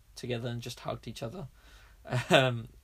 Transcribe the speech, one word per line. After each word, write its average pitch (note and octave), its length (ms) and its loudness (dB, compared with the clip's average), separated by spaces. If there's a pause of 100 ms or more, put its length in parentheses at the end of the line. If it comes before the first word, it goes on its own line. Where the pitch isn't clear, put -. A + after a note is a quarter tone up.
(160)
together A#2+ 320 -4
and A#2+ 140 -8
just A#2+ 180 -12
hugged - 260 -10
each A2+ 160 -12
other, C3+ 260 -10 (460)
<laughs> - 360 -4
um, B2+ 380 6 (160)